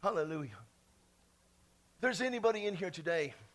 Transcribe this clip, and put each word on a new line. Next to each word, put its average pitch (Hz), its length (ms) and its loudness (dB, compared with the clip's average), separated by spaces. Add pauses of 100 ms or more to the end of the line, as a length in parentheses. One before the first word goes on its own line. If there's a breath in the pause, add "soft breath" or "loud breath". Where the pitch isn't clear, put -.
Hallelujah. 156 460 0
If - 1500 -20
there's 240 220 2
anybody 226 440 2
in 208 80 0
here 180 160 -4
today 160 440 -2 (200)